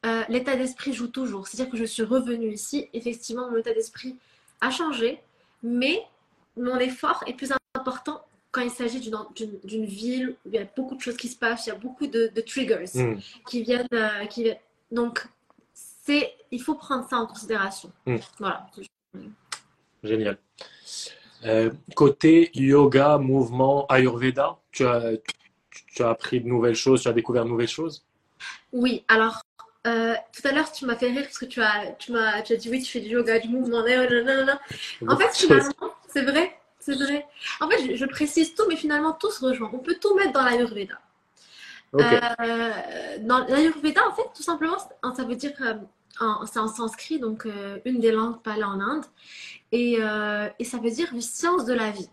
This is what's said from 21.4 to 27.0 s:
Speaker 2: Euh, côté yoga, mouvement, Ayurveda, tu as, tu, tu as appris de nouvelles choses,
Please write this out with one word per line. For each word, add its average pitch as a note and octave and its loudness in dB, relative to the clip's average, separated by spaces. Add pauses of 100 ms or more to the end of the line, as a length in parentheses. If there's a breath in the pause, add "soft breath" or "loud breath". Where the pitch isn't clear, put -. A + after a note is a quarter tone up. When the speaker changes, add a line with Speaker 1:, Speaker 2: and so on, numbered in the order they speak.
Speaker 2:
Euh, A2+ 4 (240)
côté D#3+ 8
yoga, C#3 6
mouvement, C3+ 2
Ayurveda, C3 4 (120)
tu C3+ 2
as, A#2 2 (540)
tu, - -20
tu - -2
as A2+ 4
appris A#2 -2
de A2+ -6
nouvelles A#2+ 4
choses, C3 4